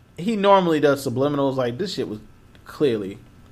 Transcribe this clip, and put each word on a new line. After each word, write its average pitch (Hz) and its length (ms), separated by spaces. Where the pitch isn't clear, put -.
he 214 200
normally 190 440
does 139 260
subliminals. 135 500
Like, 123 220
this 190 140
shit 113 160
was 107 100
clearly, 110 540